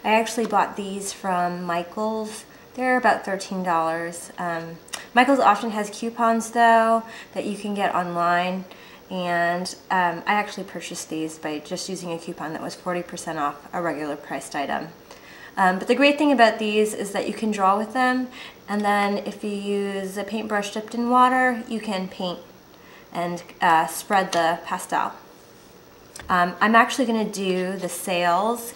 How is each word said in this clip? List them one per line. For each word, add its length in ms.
I 120
actually 320
bought 300
these 360
from 520
Michaels. 840
They're 240
about 280
thirteen 380
dollars. 760
Um, 400
Michaels 240
often 320
has 200
coupons 600
though 540
that 100
you 120
can 180
get 200
online, 680
and, 680
um, 360
I 80
actually 300
purchased 440
these 300
by 220
just 280
using 220
a 80
coupon 340
that 80
was 140
forty 280
percent 360
off 340
a 80
regular 360
priced 400
item. 320
Um, 220
but 80
the 80
great 240
thing 140
about 260
these 360
is 180
that 160
you 60
can 180
draw 260
with 140
them, 340
and 120
then 380
if 260
you 60
use 680
a 80
paintbrush 480
dipped 240
in 140
water, 580
you 100
can 300
paint 320
and, 320
uh, 260
spread 460
the 320
pastel. 480
Um, 320
I'm 140
actually 320
gonna 180
do 520
the 120
sails 880